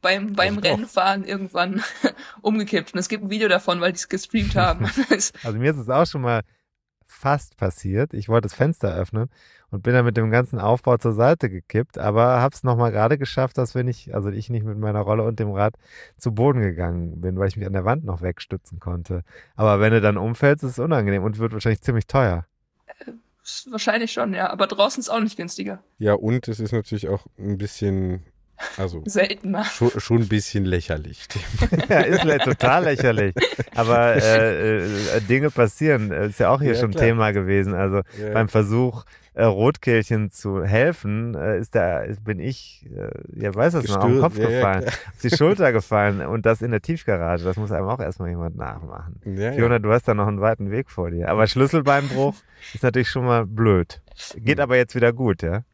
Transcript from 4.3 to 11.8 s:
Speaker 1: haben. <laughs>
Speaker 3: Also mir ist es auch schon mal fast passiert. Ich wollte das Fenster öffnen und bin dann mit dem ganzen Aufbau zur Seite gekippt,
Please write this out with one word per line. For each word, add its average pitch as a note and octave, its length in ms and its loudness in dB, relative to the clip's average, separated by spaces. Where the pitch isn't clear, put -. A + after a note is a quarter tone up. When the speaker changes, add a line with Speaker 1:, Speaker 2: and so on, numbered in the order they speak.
Speaker 1:
haben. F3 320 2
<laughs> - 560 -2
Speaker 3:
Also A2+ 160 -4
mir C3 140 2
ist C#3+ 60 -4
es A2+ 100 -8
auch D3 180 2
schon D3 140 -6
mal A#2 220 0
fast - 480 -4
passiert. G2 580 -2
Ich G#2 140 -8
wollte A2+ 200 4
das - 60 -10
Fenster B2+ 400 0
öffnen G#2+ 340 -4
und F#2+ 120 -8
bin A#2+ 120 2
dann B2 100 6
mit A#2 120 0
dem A2 140 2
ganzen B2 300 0
Aufbau A#2+ 360 2
zur A#2 160 0
Seite B2 380 2
gekippt, F#2 480 -4